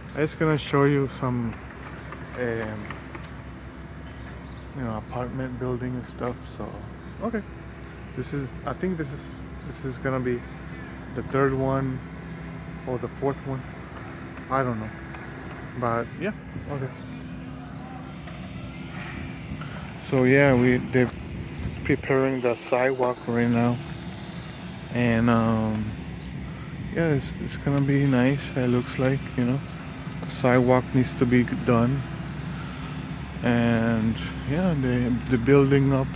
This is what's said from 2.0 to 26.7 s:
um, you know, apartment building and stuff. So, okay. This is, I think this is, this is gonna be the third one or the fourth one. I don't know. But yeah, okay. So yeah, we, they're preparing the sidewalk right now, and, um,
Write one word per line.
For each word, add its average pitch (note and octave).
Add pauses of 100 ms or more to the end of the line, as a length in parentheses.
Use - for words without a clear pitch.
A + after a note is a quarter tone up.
um, A2 (1900)
you C3+
know, A2
apartment B2
building B2+
and B2
stuff. B2 (120)
So, G#2+ (540)
okay. A3 (720)
This -
is, C#3 (120)
I C3
think F#3
this C#3+
is, - (380)
this -
is B2+
gonna C3
be B2 (760)
the A#2
third C3+
one C3 (880)
or B2+
the A2+
fourth C3+
one. C3 (880)
I C3+
don't A#2+
know. A2 (920)
But A#2 (140)
yeah, F#3+ (400)
okay. C3+ (3250)
So C3
yeah, C#3
we, B2
they're B2 (720)
preparing C3+
the A#2+
sidewalk B2+
right A#2+
now, A#2+ (1160)
and, A#2
um, A2 (1040)